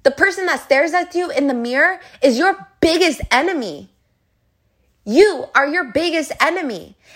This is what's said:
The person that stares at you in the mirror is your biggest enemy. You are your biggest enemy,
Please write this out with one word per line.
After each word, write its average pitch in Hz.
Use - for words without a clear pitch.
The 262
person 370
that 302
stares 294
at 349
you 349
in -
the 277
mirror 262
is 240
your 359
biggest 320
enemy. 247
You 302
are 277
your 311
biggest 320
enemy, 277